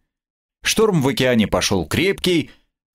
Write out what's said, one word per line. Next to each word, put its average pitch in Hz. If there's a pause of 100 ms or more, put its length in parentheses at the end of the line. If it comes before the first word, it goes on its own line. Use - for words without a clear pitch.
(640)
Шторм 208
в 131
океане 123
пошёл 92
крепкий, 170 (440)